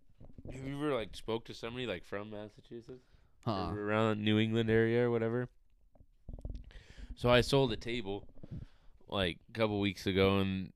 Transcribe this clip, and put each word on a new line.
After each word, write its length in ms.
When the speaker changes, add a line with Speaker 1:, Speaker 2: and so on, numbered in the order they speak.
Speaker 1:
have 160
you 80
ever, 180
like, 220
spoke 300
to 80
somebody, 320
like, 180
from 280
Massachusetts? 760
Speaker 2:
Huh. 260
Speaker 1:
Or 80
around 420
New 160
England 320
area 380
or 40
whatever? 360
So 140
I 120
sold 320
a 40
table, 500
like, 300
a 40
couple 260
weeks 280
ago, 320
and 360